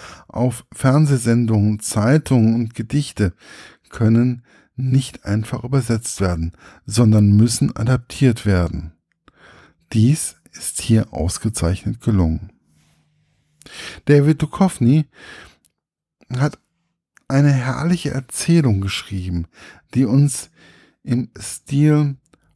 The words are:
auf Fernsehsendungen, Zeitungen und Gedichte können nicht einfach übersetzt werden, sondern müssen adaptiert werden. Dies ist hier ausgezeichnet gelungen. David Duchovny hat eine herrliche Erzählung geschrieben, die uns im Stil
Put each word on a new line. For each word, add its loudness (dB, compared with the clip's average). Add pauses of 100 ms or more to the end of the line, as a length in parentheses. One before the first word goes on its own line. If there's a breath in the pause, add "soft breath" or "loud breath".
(300 loud breath)
auf -4
Fernsehsendungen, 2
Zeitungen 2
und -4
Gedichte -4 (560 loud breath)
können 0 (320 soft breath)
nicht -2
einfach -4
übersetzt -2
werden, -4 (320 loud breath)
sondern 4
müssen 2
adaptiert 0
werden. -2 (1000 soft breath)
Dies 0 (160)
ist -10
hier 0
ausgezeichnet -4
gelungen. -2 (1500 loud breath)
David 4
Duchovny 2 (1300 loud breath)
hat -4 (680)
eine 4
herrliche -2
Erzählung 0
geschrieben, -6 (460 loud breath)
die 2
uns 0 (540 soft breath)
im -4
Stil 0 (380)